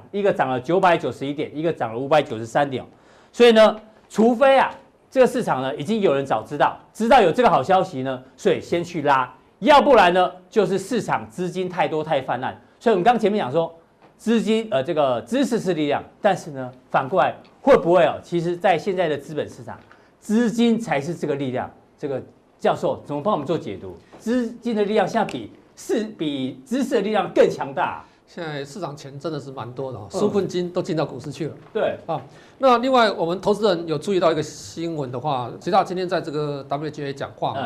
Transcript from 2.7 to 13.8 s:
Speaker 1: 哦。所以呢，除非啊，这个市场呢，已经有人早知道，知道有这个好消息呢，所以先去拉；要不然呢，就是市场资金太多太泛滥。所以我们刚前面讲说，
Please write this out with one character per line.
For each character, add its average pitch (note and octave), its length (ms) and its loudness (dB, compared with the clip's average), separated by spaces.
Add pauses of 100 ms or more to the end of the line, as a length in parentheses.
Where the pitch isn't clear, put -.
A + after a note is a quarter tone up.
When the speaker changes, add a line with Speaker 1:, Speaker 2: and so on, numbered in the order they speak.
Speaker 1:
哦。 - 40 -16 (440)
所 A#3+ 160 6
以 A#3 60 8
呢， A3 280 6 (280)
除 A#3 260 4
非 C4+ 240 6
啊， F3+ 160 0 (340)
这 C4 120 0
个 B3 60 8
市 B3 140 0
场 C#3+ 220 -2
呢， C3+ 140 -2
已 D3 80 -6
经 G#3 160 0
有 F3+ 120 4
人 C#3 140 0
早 A2+ 160 0
知 C#3+ 160 -10
道， D3 180 2 (160)
知 A3+ 160 -2
道 B3+ 140 8
有 E3+ 80 6
这 A#3+ 140 2
个 A3 40 6
好 D3+ 140 4
消 F#3+ 180 4
息 E3 220 -4
呢， C3 180 -4 (160)
所 F3+ 160 2
以 A#2 80 0
先 E3+ 220 -2
去 E3 200 -8
拉； C3+ 300 2 (280)
要 C#4 200 8
不 C#4 140 6
然 F#3 180 8
呢， F3+ 180 4 (200)
就 G3+ 160 2
是 F#3+ 100 0
市 G#3 240 -2
场 A#2 300 -4
资 F3+ 180 -6
金 F3+ 200 -6
太 F3 180 0
多 D#3 160 -4
太 D3+ 180 0
泛 B2+ 200 -4
滥。 A2 200 -8 (200)
所 A#3 100 2
以 - 20 4
我 G3+ 40 4
们 F3 80 0
刚 A#3+ 120 4
前 G#3+ 140 2
面 G#3 80 -2
讲 C3 140 -4
说， E3 200 -2 (440)